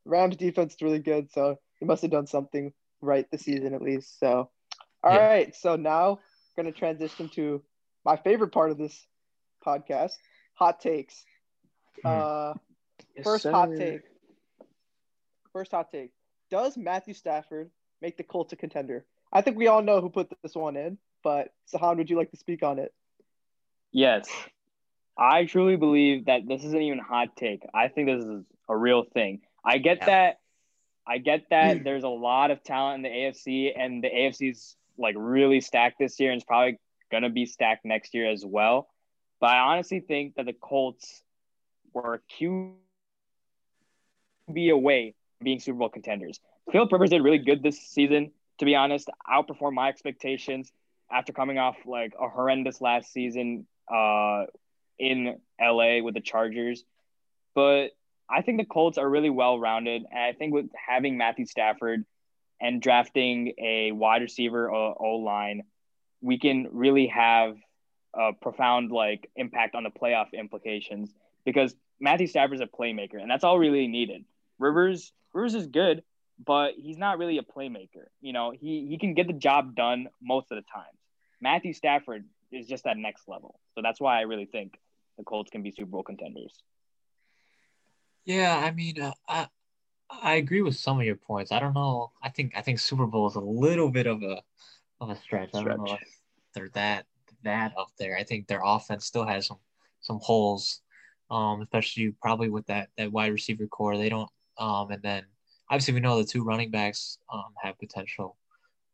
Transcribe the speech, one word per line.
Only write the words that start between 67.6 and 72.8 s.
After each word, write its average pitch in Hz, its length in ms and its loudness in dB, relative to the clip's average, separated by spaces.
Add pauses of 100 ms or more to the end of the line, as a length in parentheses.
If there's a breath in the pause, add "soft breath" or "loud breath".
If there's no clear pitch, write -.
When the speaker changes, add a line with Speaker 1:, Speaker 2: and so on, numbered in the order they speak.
Speaker 4:
a 110 180 0
profound, 123 600 0
like, 107 440 -2
impact 117 380 -4
on 120 80 -6
the 107 80 -6
playoff 117 420 -2
implications 104 800 -10 (320)
because 131 300 2 (260)
Matthew 147 260 2
Stafford 139 280 2
is 131 60 -8
a 117 60 -4
playmaker, 107 540 -8